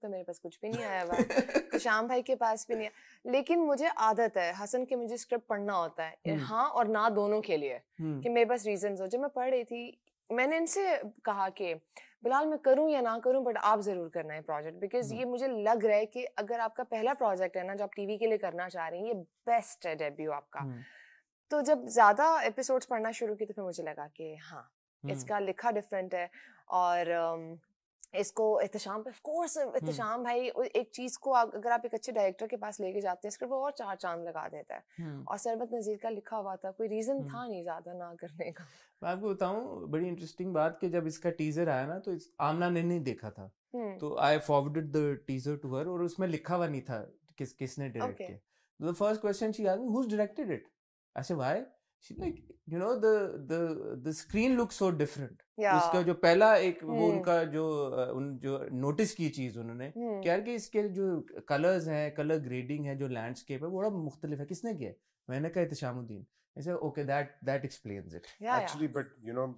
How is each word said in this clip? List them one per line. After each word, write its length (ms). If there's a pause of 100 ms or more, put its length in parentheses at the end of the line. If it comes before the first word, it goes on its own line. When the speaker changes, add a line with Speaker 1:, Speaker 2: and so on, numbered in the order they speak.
Speaker 1:
तो 80
मेरे 140
पास 160
कुछ 220
भी 80
नहीं 140
आया 200
हुआ 100
है।" 60
Speaker 2:
<laughs> 120
Speaker 1:
एहतशाम 760
भाई 140
के 140
पास 340
भी 60
नहीं 120
आया। 440
लेकिन 280
मुझे 280
आदत 500
है 160
हसन 320
के, 100
मुझे 220
स्क्रिप्ट 300
पढ़ना 260
होता 300
है, 140 (100)
Speaker 2:
हम्म। 120
Speaker 1:
हाँ 300
और 180
ना 220
दोनों 320
के 160
लिए, 240 (180)
Speaker 2:
हम्म। 220
Speaker 1:
कि 80
मेरे 160
पास 200
रीजंस 360
हो। 60
जब 120
मैं 100
पढ़ 200
रही 140
थी, 380 (300)
मैंने 260
इनसे 480
कहा 440
कि 240 (500)
बिलाल 220
मैं 140
करूँ 300
या 120
ना 180
करूँ, 260
but 120
आप 220
ज़रूर 300
करना 240
है 80
प्रोजेक्ट, 440
because 200
Speaker 2:
हम्म। 100
Speaker 1:
ये 100
मुझे 220
लग 380
रहा 120
है 80
कि 180
अगर 360
आपका 240
पहला 300
प्रोजेक्ट 440
है 100
ना 80
जो 80
आप 120
टीवी 220
के 100
लिए 100
करना 320
चाह 180
रहे 120
हैं, 80
ये 60
बेस्ट 720
है 100
डेब्यू 360
आपका। 280
Speaker 2:
हम्म। 200 (760)
Speaker 1:
तो 80
जब 260
ज्यादा 540
एपिसोड्स 440
पढ़ना 260
शुरू 240
की, 100
तो 80
फिर 100
मुझे 200
लगा 240
कि 280
हाँ, 360 (320)
Speaker 2:
हम्म। 100
Speaker 1:
इसका 260
लिखा 320
डिफरेंट 440
है 140 (400)
और, 400
अम, 480 (580)
इसको 440
एहतशाम 440
पे, 80
of 60
course, 400
Speaker 2:
हम्म। 180
Speaker 1:
एहतशाम 480
भाई, 260
उ-, 140
एक 280
चीज 260
को 140
अग-, 240
अगर 160
आप 140
एक 80
अच्छे 180
डायरेक्टर 360
के 100
पास 220
लेके 220
जाते 260
हैं 40
स्क्रिप्ट, 200
वो 60
और 140
चार 240
चांद 320
लगा 200
देता 280
है। 80 (160)
Speaker 2:
हम्म। 240
Speaker 1:
और 140
सरबत 360
नजीर 240
का 120
लिखा 280
हुआ 180
था, 160
कोई 160
रीजन 300
Speaker 2:
हम्म। 120
Speaker 1:
था 180
नहीं 160
ज्यादा 300
ना 220
करने 360
का। 120 (400)
Speaker 2:
मैं 60
आपको 200
बताऊं, 640
बड़ी 160
इंटरेस्टिंग 460
बात 280
कि 80
जब 180
इसका 220
टीजर 400
आया 160
ना, 140
तो 140
इस, 280
आमना 280
ने 140
नहीं 160
देखा 300
था। 260 (200)
Speaker 1:
हम्म। 220
Speaker 2:
तो 240
I 20
forwarded 500
the 420 (140)
teaser 180
to 180
her 0
और 380
उसमें 240
लिखा 280
हुआ 120
नहीं 140
था 300 (260)
किस, 160
किसने 360
डायरेक्ट 320
Speaker 1:
ओके। 60
Speaker 2:
किया। 600
The 140
first 240
question 280
she 120
asked 200
me, 100
"Who's 180
directed 340
it?" 120 (600)
I 20
said, 160
"Why?" 240 (420)
She's 180
like, 160 (360)
"You 100
know, 80 (140)
the, 240 (220)
the, 240 (280)
the 40
screen 520
looks 220
so 100
different." 420 (260)
Speaker 1:
या। 180
Speaker 2:
उसका 240
जो 120
पहला 420
एक 280
वो 80
Speaker 1:
हम्म। 120
Speaker 2:
उनका 400
जो, 480
अ, 240
उन, 220
जो 340
नोटिस 440
की 140
चीज 280
उन्होंने, 300
Speaker 1:
हम्म। 340
Speaker 2:
कि 80
यार 120
कि 140
इसके 340
जो 380 (200)
कलर्स 400
हैं, 260
कलर 240
ग्रेडिंग 480
है, 120
जो 100
लैंडस्केप 540
है, 60
वो 100
बड़ा 120
मुख्तलिफ 500
है। 60
"किसने 300
किया 140
है?" 80 (320)
मैंने 200
कहा, 140
"एहतशामुद्दीन।" 640 (340)
I 40
said, 140
"Okay, 140
that, 340 (240)
that 100
explains 500
it." 120 (200)
Speaker 1:
या, 0
या। 180
Speaker 3:
Actually, 220
but, 480
you 80
know, 200